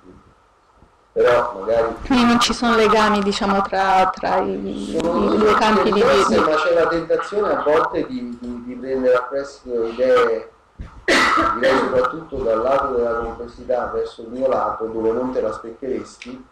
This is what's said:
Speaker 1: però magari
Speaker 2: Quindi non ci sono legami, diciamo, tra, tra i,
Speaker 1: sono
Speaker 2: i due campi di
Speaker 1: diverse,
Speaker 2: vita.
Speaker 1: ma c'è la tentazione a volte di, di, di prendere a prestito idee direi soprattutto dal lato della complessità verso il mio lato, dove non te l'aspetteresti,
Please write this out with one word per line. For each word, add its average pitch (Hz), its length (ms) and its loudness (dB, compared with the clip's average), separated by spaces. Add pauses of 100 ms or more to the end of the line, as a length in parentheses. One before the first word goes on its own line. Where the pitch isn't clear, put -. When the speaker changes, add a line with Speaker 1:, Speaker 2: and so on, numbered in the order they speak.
(1120)
Speaker 1:
però 120 460 2
magari 113 360 0 (120)
Speaker 2:
Quindi 247 180 2
non 240 160 4
ci - 120 0
sono 226 240 0
legami, 214 460 4
diciamo, 196 400 0
tra, 190 520 2
tra 185 220 -2
i, 196 640 -4
Speaker 1:
sono 202 320 0
Speaker 2:
i 208 60 2
due 214 160 4
campi 214 300 2
di 214 80 2
Speaker 1:
diverse, 220 440 4
Speaker 2:
vita. 202 140 2
Speaker 1:
ma 156 60 2
c'è 170 180 2
la 165 120 4
tentazione 170 640 -2
a 139 100 -2
volte 160 440 0
di, 120 320 -10
di, 120 260 -10
di 127 100 -10
prendere 127 420 2
a 123 60 2
prestito 127 640 -6
idee 117 640 2 (1040)
direi 131 240 2
soprattutto 131 640 -2
dal 113 200 0
lato 131 320 0
della 117 200 0
complessità 120 720 -4
verso 113 360 -6
il 113 60 -14
mio 127 200 -2
lato, 110 380 -2
dove 113 260 0
non 127 200 -2
te 127 80 -2
l'aspetteresti, 117 1120 -8